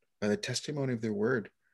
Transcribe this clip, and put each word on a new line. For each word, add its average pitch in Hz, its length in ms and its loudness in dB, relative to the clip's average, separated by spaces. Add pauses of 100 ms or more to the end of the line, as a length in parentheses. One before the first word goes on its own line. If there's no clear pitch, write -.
(200)
by 208 80 2
the 208 80 4
testimony 135 580 -2
of 110 80 -4
their 110 100 0
word. 107 380 0 (240)